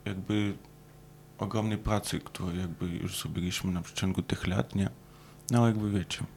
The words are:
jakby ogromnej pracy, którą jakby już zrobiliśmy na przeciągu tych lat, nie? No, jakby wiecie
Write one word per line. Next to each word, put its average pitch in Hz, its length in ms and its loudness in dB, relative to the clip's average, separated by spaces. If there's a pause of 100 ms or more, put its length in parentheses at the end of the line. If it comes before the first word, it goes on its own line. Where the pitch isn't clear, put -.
jakby 101 500 0 (880)
ogromnej 107 360 0
pracy, 104 420 0
którą - 340 -4
jakby 90 320 -2
już 87 340 -4
zrobiliśmy 90 520 -2
na 87 100 0
przeciągu 92 400 -2
tych - 240 -2
lat, 98 280 0
nie? 98 140 4 (640)
No, 120 160 6
jakby 107 240 4
wiecie 98 300 0 (160)